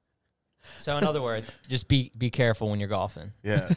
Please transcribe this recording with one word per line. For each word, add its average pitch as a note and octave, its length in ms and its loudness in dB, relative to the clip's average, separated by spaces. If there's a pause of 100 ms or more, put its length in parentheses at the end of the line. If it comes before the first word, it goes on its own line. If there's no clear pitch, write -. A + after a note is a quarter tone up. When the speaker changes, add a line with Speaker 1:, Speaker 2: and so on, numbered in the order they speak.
(800)
Speaker 1:
So D3 180 -4
in D3 80 0
other D3+ 180 0
words, A2+ 280 -4 (180)
just B2+ 200 -4
be, C3+ 280 4
be A#2 140 -2
careful A#2 400 2
when G#2 100 -2
you're G2+ 80 -4
golfing. G2 440 -4 (100)
Speaker 2:
Yeah. G#2+ 340 2